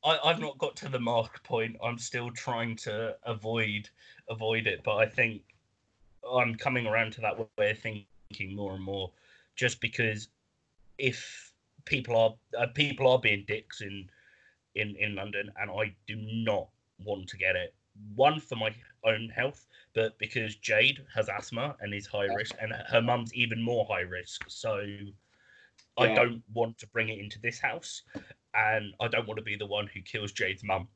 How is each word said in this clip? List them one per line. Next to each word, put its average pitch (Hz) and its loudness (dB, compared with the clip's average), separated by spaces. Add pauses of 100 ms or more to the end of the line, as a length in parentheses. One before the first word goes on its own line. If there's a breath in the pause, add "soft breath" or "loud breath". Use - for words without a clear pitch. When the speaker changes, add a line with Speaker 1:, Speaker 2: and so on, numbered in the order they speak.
Speaker 1:
I, 156 4
I've 165 4
not 143 -6
got - -2
to 143 -10
the 131 -2
mask 117 0
point. 113 -2
I'm 117 -2
still 120 -6
trying 117 -4
to 110 -4
avoid, 107 -2 (400 loud breath)
avoid 113 0
it. 98 0
But 110 2
I 110 6
think 110 0 (840)
I'm 123 4
coming 123 0
around 110 2
to 117 -12
that 107 0 (200)
way 107 4
of 104 -2
thinking 101 -10
more 101 -4
and 95 -8
more, 95 -4 (440 soft breath)
just 123 0
because 110 -2 (680)
if - -4 (320)
people 120 0
are, 113 6 (260)
uh, 117 2
people 143 2
are 127 8
being 104 2
dicks - -6
in, 98 -10 (640 soft breath)
in, 104 -4
in 104 -2
London, 101 -6 (100)
and 101 -4
I 98 -2 (140)
do 110 -8
not 110 -2 (340)
want 98 -6
to - -12
get 92 2
it. 90 -4 (400)
One, 147 6
for 139 -10
my 110 -2 (300)
own 110 2
health, 131 -2 (260 soft breath)
but 110 0
because 107 -2
Jade 120 4 (100)
has 107 2
asthma 117 -4
and 104 -6
is 101 -8
high 101 0
Speaker 2:
Yeah. 98 0
Speaker 1:
risk, 107 -4
and 110 -4
her 113 4
mum's 117 0
even 117 0
more 117 2
high 92 0
risk. 90 -8
So 104 -4 (1120 soft breath)
I 127 8
Speaker 2:
Yeah. 110 6
Speaker 1:
don't 117 4 (100)
want 113 0
to 113 -18
bring 110 -2
it 110 -6
into 104 -12
this 117 -2
house, - -4 (500 loud breath)
and 107 2
I 113 2
don't 113 0
want 110 -4
to 110 -10
be 104 -4
the 104 -2
one 101 -2
who 98 -12
kills 104 -6
Jade's 98 -2
mum. 95 0